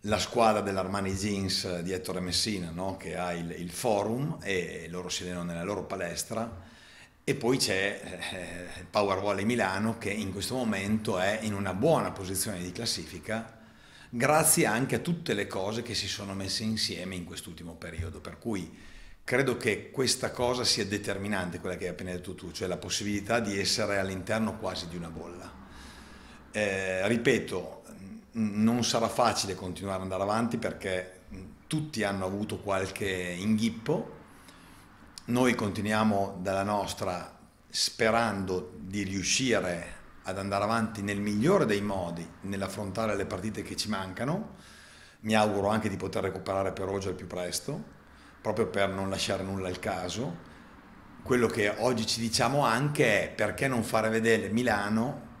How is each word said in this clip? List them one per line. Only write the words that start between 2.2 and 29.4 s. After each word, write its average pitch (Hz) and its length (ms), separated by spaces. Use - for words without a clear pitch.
no? 92 280
Che 87 200
ha 87 140
il, 85 260
il 87 140
forum, 117 720
e 82 460
loro 90 200
si - 140
allenano 90 220
nella 85 180
loro 95 220
palestra, 95 760
e - 100
poi 135 240
c'è, 98 640
eh, 87 500
il 90 100
Power 98 300
Volley 98 240
Milano, 107 520
che 101 140
in 101 200
questo 98 240
momento 107 640
è 101 240
in 107 140
una 98 180
buona 113 380
posizione 95 500
di 90 120
classifica, 110 800
grazie 147 560
anche 123 300
a 110 40
tutte 170 340
le 101 140
cose 101 340
che 104 140
si 104 120
sono 98 260
messe 98 300
insieme 95 520
in 90 80
quest'ultimo 82 500
periodo, 80 460
per 85 180
cui - 560
credo 127 340
che 107 320
questa 123 400
cosa 123 340
sia 104 220
determinante, 95 720
quella 90 180
che 90 80
hai 87 40
appena 90 220
detto 87 240
tu, 87 160
cioè 92 160
la 87 100
possibilità 101 640
di 101 200
essere 98 380
all'interno 98 600
quasi 90 280
di 82 80
una 85 140
bolla. 85 420
Eh, 95 560
ripeto, 110 760
n-, 107 300
non 117 200
sarà 113 260
facile 101 460